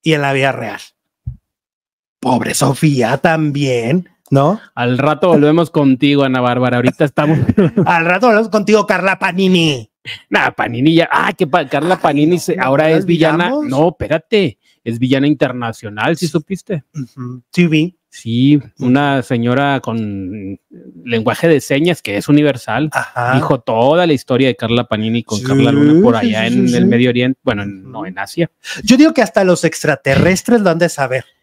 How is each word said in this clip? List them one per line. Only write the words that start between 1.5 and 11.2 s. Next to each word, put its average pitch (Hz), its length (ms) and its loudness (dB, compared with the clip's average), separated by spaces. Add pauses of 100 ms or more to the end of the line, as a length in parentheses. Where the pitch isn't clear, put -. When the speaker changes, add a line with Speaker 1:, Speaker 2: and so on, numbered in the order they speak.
Speaker 1:
Pobre 202 340 -2
Sofía 135 640 0
también, 143 920 0 (220)
¿no? 143 300 2 (140)
Speaker 2:
Al 123 240 -2
rato 151 300 0
volvemos 156 420 4
contigo, 139 540 2
Ana 131 160 0
Bárbara. 123 380 0
Ahorita 123 260 0
estamos 151 340 0 (240)
<laughs> 170 240 2
Speaker 1:
Al 170 180 0
rato 185 220 0
volvemos 220 220 2
contigo, 208 380 2
Carla 185 320 -2
Panini. 175 720 0 (400)
Speaker 2:
Nah, 147 200 0
Panini 120 440 0
ya. 165 160 4
Ah, 160 220 0